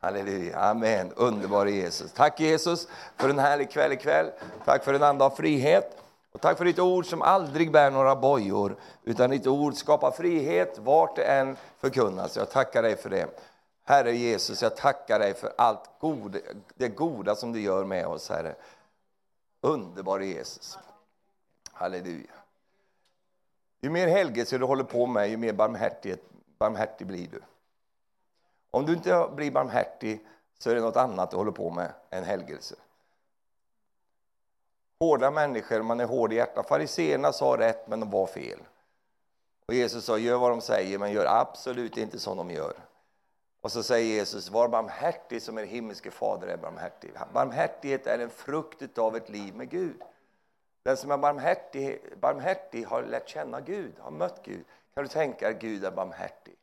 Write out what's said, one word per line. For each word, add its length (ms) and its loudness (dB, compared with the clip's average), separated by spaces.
Halleluja. 580 -4
Amen. 580 2
Underbara 520 2
Jesus. 440 -4
Tack 280 2
Jesus 480 2
för 120 2
en 100 2
härlig 320 2
kväll 220 2
ikväll. 380 0
Tack 200 4
för 100 2
en 80 4
anda 220 6
av 60 6
frihet. 680 2
Och 80 -14
tack 180 4
för 60 0
ditt 140 4
ord 280 4
som 160 -4
aldrig 500 2
bär 180 10
några 260 4
bojor, 600 2
utan 260 4
ditt 160 0
ord 280 2
skapar 360 4
frihet 680 0
vart 380 4
det 80 0
än 320 2
förkunnas. 580 0
Jag 140 -4
tackar 320 2
dig 140 2
för 140 -10
det. 160 0
Herre 320 4
Jesus, 460 0
jag 140 0
tackar 420 2
dig 160 2
för 240 -8
allt 320 2
god, 380 -4
det 140 -2
goda 460 -2
som 180 -6
du 80 -4
gör 240 0
med 220 -2
oss, 220 -6
Herre. 260 -6
Underbara 640 -2
Jesus. 540 -10
Halleluja. 580 -8
Ju 100 -4
mer 180 2
helgelse 500 2
du 60 2
håller 200 2
på 220 2
med, 240 2
ju 60 -4
mer 160 -2
barmhärtighet, 680 -2
barmhärtig 480 -2
blir 220 -10
du. 120 -16
Om 160 0
du 60 0
inte 420 2
blir 160 -4
barmhärtig, 760 -2
så 120 -2
är 40 6
det 60 2
något 160 0
annat 340 0
du 60 -6
håller 160 -2
på 180 -6
med 220 -6
än 140 -8
helgelse. 500 -8
Hårda 300 4
människor, 520 0
man 180 -2
är 40 2
hård 280 0
i 40 0
hjärtat. 320 0
Fariseerna 640 0
sa 260 2
rätt, 300 0
men 120 -4
de 100 -6
var 160 2
fel. 320 -12
Och 80 -2
Jesus 300 0
sa, 140 0
gör 200 2
vad 120 4
de 100 0
säger, 380 -2
men 140 -2
gör 140 2
absolut 680 0
inte 220 -6
som 180 -6
de 140 -8
gör. 220 -6
Och 120 -8
så 100 -6
säger 320 2
Jesus, 360 -4
var 180 4
barmhärtig 760 -4
som 160 -10
er 60 -8
himmelske 460 -12
fader 380 -6
är 80 -6
barmhärtig. 540 -14
Barmhärtighet 760 -2
är 120 -2
en 120 -6
frukt 680 -10
av 180 0
ett 120 -8
liv 260 -12
med 160 -14
Gud. 260 -6
Den 140 0
som 140 -10
är 80 0
barmhärtig, 840 -2
barmhärtig 640 -4
har 180 -4
lärt 260 -8
känna 320 -10
Gud, 380 -10
har 120 -16
mött 340 -6
Gud. 200 -14
Kan 100 -4
du 40 -10
tänka 380 -2
dig, 140 -2
Gud 240 -6
är 60 -2
barmhärtig? 720 -10